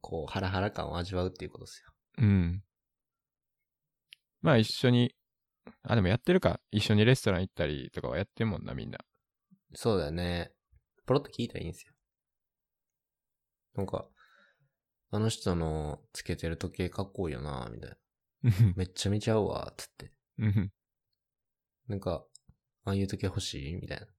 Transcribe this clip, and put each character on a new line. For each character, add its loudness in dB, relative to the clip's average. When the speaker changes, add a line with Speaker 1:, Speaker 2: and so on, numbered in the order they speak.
Speaker 1:
こ -6
う、 -12
ハ -4
ラ -2
ハ 0
ラ 0
感 -6
を -4
味 -4
わ 2
う 0
っ -2
て -12
い -10
う -12
こ -18
と -14
で -18
す -20
よ。 -20
Speaker 2:
う 4
ん。 4
ま 4
あ、 8
一 4
緒 2
に、 4
あ、 0
で 6
も 4
や 4
っ 2
て 2
る 6
か。 2
一 2
緒 4
に 8
レ 8
ス -6
ト 2
ラ 2
ン 0
行 -4
っ -20
た -2
り -4
と -8
か -4
は -2
や 0
っ -2
て -6
ん 2
も -4
ん -12
な、 -8
み -8
ん -12
な。 -14
Speaker 1:
そ 0
う 2
だ -2
よ -6
ね。 -4
ポ 2
ロ 4
ッ -10
と -16
聞 -6
い -4
た -12
ら -8
い -8
い -6
ん -8
で -12
す -20
よ。 -20
な -2
ん -2
か、 -8
「あ -2
の 2
人 -2
の -2
つ -14
け -4
て -6
る -4
時 -8
計 -2
か -6
っ -10
こ -4
い -4
い -6
よ -8
な」 -8
み -12
た -14
い -12
な。 -20
Speaker 2:
<laughs> 6
Speaker 1:
「め 0
っ -14
ち -2
ゃ 2
見 2
ち -2
ゃ 4
う 4
わ」 -6
つ -14
っ -20
て。 -16
Speaker 2:
う 2
ん。 2
Speaker 1:
な -6
ん -4
か、 -4
「あ -2
あ 2
い 2
う 0
時 -6
計 -2
欲 -2
し -8
い？」 -6
み -12
た -8
い -10
な。 -16